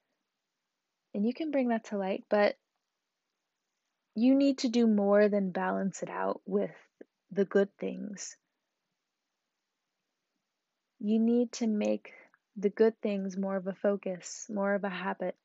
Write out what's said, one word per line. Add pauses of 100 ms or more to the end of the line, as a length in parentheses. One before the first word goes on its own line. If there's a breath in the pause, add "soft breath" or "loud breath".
(1120)
And
you
can
bring
that
to
light,
but (1600)
you
need
to
do
more
than
balance
it
out
with (600)
the
good
things. (2750)
You
need
to
make (440)
the
good
things
more
of
a
focus,
more
of
a
habit,